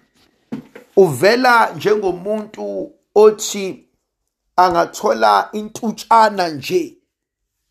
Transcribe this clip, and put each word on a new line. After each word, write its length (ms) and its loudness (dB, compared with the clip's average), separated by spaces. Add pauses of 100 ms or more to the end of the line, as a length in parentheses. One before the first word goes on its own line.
(960)
uvela 800 2
njengomuntu 1200 -6 (220)
othi 760 0 (640)
angathola 1000 2
intutshana 960 -2
nje 480 -6 (720)